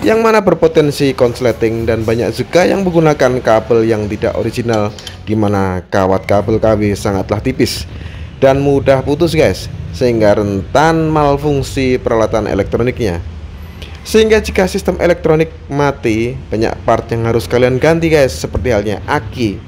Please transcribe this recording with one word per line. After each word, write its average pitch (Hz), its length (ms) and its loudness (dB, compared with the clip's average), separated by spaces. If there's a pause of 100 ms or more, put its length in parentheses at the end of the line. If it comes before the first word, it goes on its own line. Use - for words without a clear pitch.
yang 220 160 2
mana 226 240 4
berpotensi 156 720 2
konsleting, 113 720 0
dan 113 160 -2
banyak 113 320 0
juga 175 320 2
yang 196 160 0
menggunakan 151 560 2
kabel 113 400 2
yang 110 240 0
tidak 104 320 -4
original, 107 560 -2 (320)
di 107 80 -2
mana 98 560 0
kawat 95 400 0
kabel 104 320 2
K 110 160 4
W 104 160 0
sangatlah 101 480 -2
tipis - 480 -2 (480)
dan 135 240 4
mudah 139 400 2
putus, 147 320 0
guys, 120 320 2 (240)
sehingga 110 480 2
rentan 139 720 0
malfungsi 143 880 0
peralatan 113 480 0
elektroniknya. 101 800 -2 (800)
Sehingga 220 320 4
jika 202 320 0
sistem 185 320 -2
elektronik 160 480 2 (160)
mati, 135 720 -2 (160)
banyak 107 320 -2
part 120 240 0
yang 113 160 -2
harus 113 240 0
kalian 123 320 2
ganti, 165 320 2
guys, 139 240 2
seperti - 320 -4
halnya 104 400 -2
aki 117 480 -2 (100)